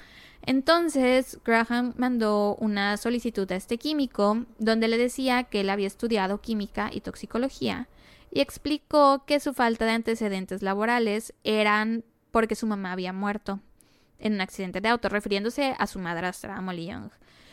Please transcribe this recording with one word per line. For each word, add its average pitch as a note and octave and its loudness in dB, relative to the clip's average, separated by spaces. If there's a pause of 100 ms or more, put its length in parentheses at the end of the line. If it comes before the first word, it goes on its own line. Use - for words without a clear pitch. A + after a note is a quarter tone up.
(420)
Entonces, C4 2
Graham A#3 2
mandó G#3+ 2
una G#3 0
solicitud A3+ -2
a F3+ 0
este A#3 -4
químico A#3+ 0 (140)
donde A3+ 2
le A3+ 2
decía B3 0
que G#3 -4
él G3 0
había G3 0
estudiado G3+ -2
química G#3 -4
y - -8
toxicología A#3+ -4 (440)
y C4+ 0
explicó C#4+ 2
que C#4+ 2
su C#4+ -2
falta A#3 2
de A3+ 2
antecedentes G#3 -2
laborales G#3+ 0 (100)
eran G#3+ 2 (260)
porque A3+ 2
su A3+ -4
mamá G3 -4
había F#3 -6
muerto G3+ -4 (580)
en G#3+ 0
un G3 -2
accidente F#3 -6
de G#3+ 0
auto, A#3+ 2
refiriéndose G#3 0
a G3+ 0
su - -12
madrastra, F3+ -6
a G3 -8
Molly F3+ -8
Young, F#3+ -12 (420)